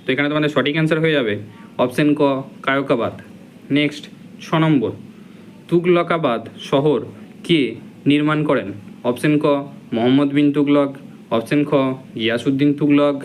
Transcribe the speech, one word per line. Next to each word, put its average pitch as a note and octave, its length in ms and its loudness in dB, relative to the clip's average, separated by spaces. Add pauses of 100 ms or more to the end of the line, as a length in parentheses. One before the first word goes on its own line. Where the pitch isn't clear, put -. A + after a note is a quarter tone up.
তো - 100 -12
এখানে C#3+ 180 2
তোমাদের D3+ 240 0
সঠিক C#3 220 0
অ্যান্সার D#3+ 260 2
হয়ে D#3+ 140 4
যাবে A2+ 160 0 (500)
অপশন D3 240 0 (120)
ক - 20 4 (440)
কায়কাবাদ। C3+ 480 0 (640)
নেক্সট, D3 260 -2 (400)
ছ - 40 -16 (160)
নম্বর, C3+ 280 2 (800)
তুগলকাবাদ E3+ 720 2 (280)
শহর D3 300 2 (460)
কে E3 140 2 (520)
নির্মাণ D3+ 280 2 (100)
করেন? A#2+ 180 0 (420)
অপশন D3+ 240 0 (100)
ক - 20 0 (500)
মোহাম্মদ C3+ 400 2
বিন D3 200 4
তুগলক, C#3+ 360 2 (460)
অপশন D3 320 0
খ - 20 0 (500)
গিয়াসুদ্দিন C3+ 580 0
তুগলক C#3+ 460 2